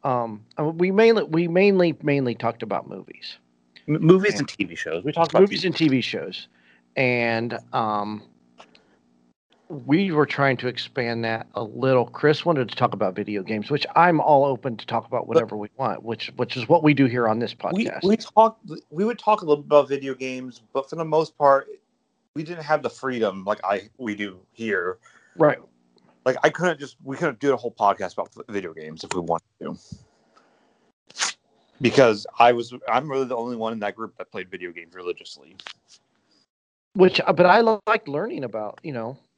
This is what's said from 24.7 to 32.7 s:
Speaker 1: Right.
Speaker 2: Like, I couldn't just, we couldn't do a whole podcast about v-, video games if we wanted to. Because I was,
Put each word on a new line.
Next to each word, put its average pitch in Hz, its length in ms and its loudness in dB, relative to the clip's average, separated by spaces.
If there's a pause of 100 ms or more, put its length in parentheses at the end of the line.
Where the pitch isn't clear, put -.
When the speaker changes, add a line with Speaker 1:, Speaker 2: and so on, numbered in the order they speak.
Speaker 1:
Right. 147 220 2 (680)
Speaker 2:
Like, 131 200 0
I 160 60 4
couldn't 160 280 -4
just, 139 240 -16
we 135 140 -10
couldn't 143 240 -4
do 139 120 2
a 131 40 2
whole 120 160 -8
podcast 98 400 0
about 95 220 -8
v-, - 140 -18
video 92 240 -8
games 78 320 -16
if 85 100 -10
we 92 60 -4
wanted 85 260 -4 (160)
to. 82 140 -10 (2000)
Because 117 460 4 (120)
I 120 140 8
was, 117 200 -4 (160)